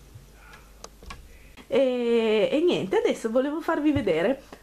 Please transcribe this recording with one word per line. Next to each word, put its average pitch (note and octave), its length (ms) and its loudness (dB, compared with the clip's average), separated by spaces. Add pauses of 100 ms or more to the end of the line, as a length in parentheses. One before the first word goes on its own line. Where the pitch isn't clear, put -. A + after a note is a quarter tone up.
(1700)
E, A#3 840 2
e C#4+ 140 2
niente, G3 320 0
adesso D4 340 0
volevo C#4+ 300 0
farvi D#4 320 0
vedere G#3 480 0 (220)